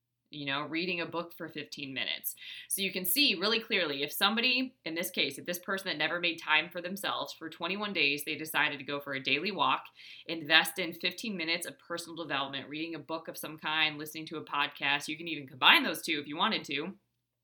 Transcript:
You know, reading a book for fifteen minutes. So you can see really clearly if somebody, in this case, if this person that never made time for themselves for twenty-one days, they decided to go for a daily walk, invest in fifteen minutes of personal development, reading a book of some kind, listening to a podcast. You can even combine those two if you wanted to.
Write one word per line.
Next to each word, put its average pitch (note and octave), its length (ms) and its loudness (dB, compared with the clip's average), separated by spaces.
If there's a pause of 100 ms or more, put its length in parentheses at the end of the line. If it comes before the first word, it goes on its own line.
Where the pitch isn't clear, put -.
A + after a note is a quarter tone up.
(340)
You D3 120 -8
know, C#3 160 0
reading E3+ 400 -2
a - 20 -2
book E3+ 320 -6
for E3 140 -10
fifteen C#3+ 420 -10
minutes. G#2 420 -4 (340)
So - 120 -2
you F#3+ 100 0
can F#3 140 -4
see B3 340 4
really A3 220 2
clearly D#3+ 420 0
if D3+ 80 -2
somebody, B3 600 2 (140)
in D#3+ 80 -4
this F3 160 -2
case, - 260 0
if B2+ 80 -12
this F3 140 -2
person F#3+ 300 -4
that D#3 100 -2
never D#3 220 2
made E3+ 200 0
time D#3 320 2
for F3+ 80 -6
themselves D3 540 -4
for D#3+ 160 -10
twenty-one G3+ 420 -2
days, C#3+ 320 2
they D#3 100 -2
decided D3+ 440 2
to C#3 80 -10
go C#3+ 120 -2
for C#3+ 140 -6
a C3 100 -2
daily C#3 280 2
walk, D3 320 4 (420)
invest D#3+ 540 4
in E3 160 -2
fifteen F#3 420 -4
minutes E3+ 300 0
of - 120 -10
personal E3+ 380 -8
development, C#3 540 -4
reading D#3+ 240 -6
a D#3 40 -6
book D#3+ 300 -6
of E3 80 -8
some D#3 220 -8
kind, D#3 400 2
listening D3+ 300 -8
to D3+ 100 -6
a D3 40 -8
podcast. C#3+ 640 0
You D#3 120 -4
can E3+ 100 -8
even D3 180 -6
combine D#3 360 8
those F3+ 180 0
two D#3 180 0
if D3 80 -4
you D3 120 -6
wanted F#3 260 2
to. D#3+ 300 -4 (500)